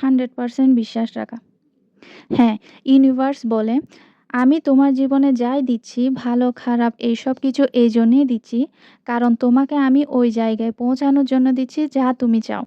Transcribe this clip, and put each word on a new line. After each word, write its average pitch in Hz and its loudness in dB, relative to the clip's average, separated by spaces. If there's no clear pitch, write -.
হান্ড্রেড 254 -2
পার্সেন্ট 254 0
বিশ্বাস 226 -4
রাখা। 220 -10
হ্যাঁ, 226 2
ইউনিভার্স 269 2
বলে, 226 -2
"আমি 254 2
তোমার 277 2
জীবনে 269 0
যাই 247 -2
দিচ্ছি, 247 -4
ভালো 247 -2
খারাপ 240 -2
এইসব 240 -4
কিছু 269 -2
এই 240 2
জন্যেই 233 2
দিচ্ছি, 247 -4
কারণ 240 0
তোমাকে 254 0
আমি 277 2
ওই 247 0
জায়গায় 226 -2
পৌঁছানোর 277 0
জন্য 262 0
দিচ্ছি 262 -4
যা 262 -2
তুমি 233 0
চাও।" - -8